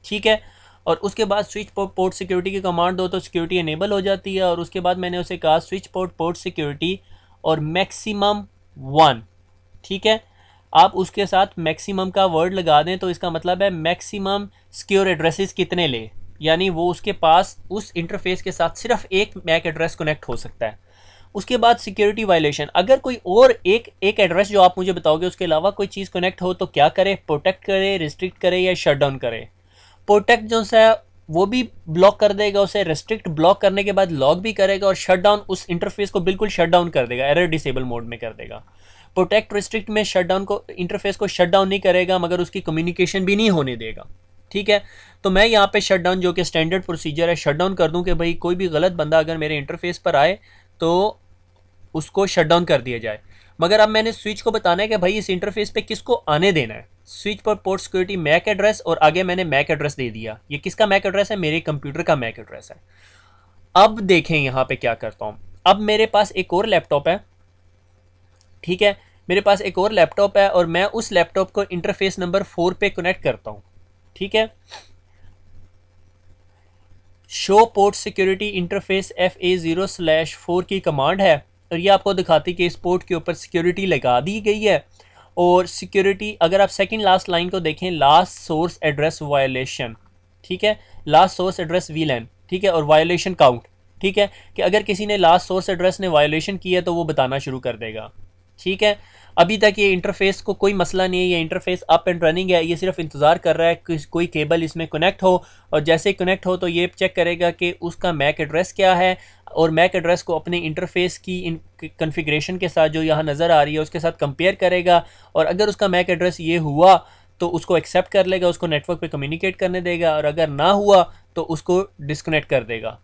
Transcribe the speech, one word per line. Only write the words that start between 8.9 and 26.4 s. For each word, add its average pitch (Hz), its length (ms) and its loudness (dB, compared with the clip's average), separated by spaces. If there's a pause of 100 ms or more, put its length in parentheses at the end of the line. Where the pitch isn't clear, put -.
ठीक 196 200 -8
है, 220 160 2 (520)
आप 175 220 6
उसके 190 300 -2
साथ 190 340 0
मैक्सिमम 190 500 -4
का 190 180 2
वर्ड 170 260 0
लगा 165 300 4
दें 180 160 -4
तो 185 100 -4
इसका 175 200 -6
मतलब 180 340 -2
है 202 80 2
मैक्सिमम 190 760 -4 (260)
सिक्योर 196 360 0
एड्रेसेस 165 440 -2
कितने 175 340 -2
ले, 113 220 -6 (320)
यानी 165 280 2
वो 170 200 -2
उसके 185 240 -6
पास 170 420 2 (160)
उस 208 260 -8
इंटरफेस 180 440 -6
के 185 100 -8
साथ 165 260 -2
सिर्फ 233 360 -2
एक 208 180 0 (140)
मैक 165 200 0
एड्रेस 160 300 -4
कनेक्ट 156 320 -4
हो 120 100 -6
सकता - 280 -8
है। 107 140 -8 (560)
उसके 233 220 -4
बाद 226 200 4
सिक्योरिटी 208 480 -2
वायलेशन, 151 500 0
अगर 247 240 4
कोई 254 280 -6
और 233 380 6
एक, 208 240 0 (140)
एक 208 160 0
एड्रेस 190 300 2
जो 202 120 4
आप 180 160 6
मुझे 185 160 -2
बताओगे 165 340 0
उसके 180 180 -6
अलावा 165 260 2
कोई 202 160 -4
चीज़ 196 240 -10
कनेक्ट 185 300 -4